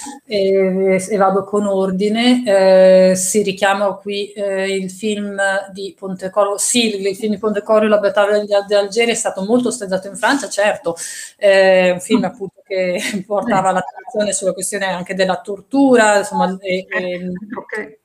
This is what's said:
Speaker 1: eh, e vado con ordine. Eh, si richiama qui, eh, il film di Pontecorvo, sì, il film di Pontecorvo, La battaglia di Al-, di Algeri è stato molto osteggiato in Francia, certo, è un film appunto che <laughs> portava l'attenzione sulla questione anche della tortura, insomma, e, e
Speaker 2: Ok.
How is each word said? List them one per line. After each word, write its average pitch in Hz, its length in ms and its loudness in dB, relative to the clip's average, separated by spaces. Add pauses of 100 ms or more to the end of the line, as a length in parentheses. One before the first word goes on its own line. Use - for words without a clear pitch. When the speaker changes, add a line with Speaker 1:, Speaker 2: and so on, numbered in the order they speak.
(260)
Speaker 1:
eh, 190 840 0
e 220 80 -2
vado 190 280 2
con 208 220 -2
ordine. 208 760 0
Eh, 190 680 6
si 196 280 0
richiama 196 520 0
qui, 202 380 -8
eh, 196 420 -4
il 190 160 -4
film 202 500 -6 (320)
di 196 260 -12
Pontecorvo, 190 600 -4
sì, 214 420 0
il 190 160 -2
film 214 160 -2
di 196 60 -4
Pontecorvo, 214 480 2
La 214 120 4
battaglia 208 440 2
di 202 120 -2
Al-, 196 120 2
di 202 80 -2
Algeri 202 360 0
è 220 40 0
stato 190 300 -6
molto 247 240 2
osteggiato 190 400 -6
in 190 80 -14
Francia, 233 320 0
certo, 190 480 -2 (400)
è 190 540 6
un 180 100 -2
film 214 240 0
appunto 202 400 -10
che 185 360 -2
<laughs> 196 260 -6
portava 196 460 0
l'attenzione 208 600 -4
sulla 185 200 -2
questione 190 340 -6
anche 180 280 -6
della 185 260 -2
tortura, 220 800 2
insomma, 185 420 -2
e, 185 280 -4
e 180 420 -6 (260)
Speaker 2:
Ok. - 480 -12